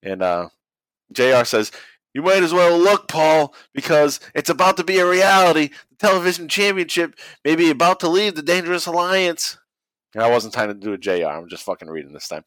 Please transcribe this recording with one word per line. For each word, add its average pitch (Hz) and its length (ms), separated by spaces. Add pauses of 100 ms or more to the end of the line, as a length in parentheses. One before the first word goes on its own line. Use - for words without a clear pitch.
And, 95 180
uh, 87 280 (600)
J 127 220
R 123 120
says, 110 260 (420)
You 135 80
might 185 220
as 165 100
well 175 240
look, 196 300
Paul, 156 460 (200)
because 147 460 (140)
it's - 160
about 185 280
to 180 60
be 185 160
a 180 100
reality. 180 600 (220)
The - 60
television 180 500
championship 180 680 (280)
may 147 120
be 165 140
about 170 320
to 180 80
leave 196 260
the 156 60
Dangerous 175 440
Alliance. 175 720 (560)
And 107 100
I 117 60
wasn't 110 240
trying 110 160
to 104 40
do 101 200
a 98 40
J 90 260
R. 76 140
I'm 85 120
just 87 140
fucking 87 260
reading 73 240
this 71 140
time. 78 200